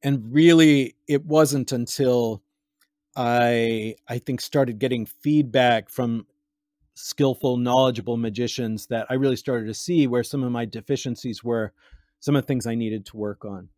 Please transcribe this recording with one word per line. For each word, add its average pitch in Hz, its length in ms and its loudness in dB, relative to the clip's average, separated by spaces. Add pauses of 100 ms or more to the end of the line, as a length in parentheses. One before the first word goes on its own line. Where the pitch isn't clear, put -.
and 127 300 -2
really, 156 600 6 (120)
it 147 180 0
wasn't 147 460 2
until 120 720 -2 (720)
I, 117 800 0 (120)
I 120 120 -6
think, 127 220 -6
started 123 380 0
getting 123 280 -2
feedback 123 840 2
from 117 380 -4 (680)
skillful, 131 640 -2
knowledgeable 123 600 2
magicians 113 720 -6
that 113 220 -6
I 131 60 -2
really 131 200 2
started 120 320 -4
to 110 60 -8
see 165 340 0
where 120 160 0
some 135 200 -6
of 123 80 -4
my 117 140 -4
deficiencies 117 760 -8
were, 113 300 -4 (460)
some 143 160 0
of 135 80 2
the - 40 -12
things 123 200 -2
I 117 80 -4
needed 107 320 -6
to - 100 -18
work 104 260 -8
on. 95 340 -14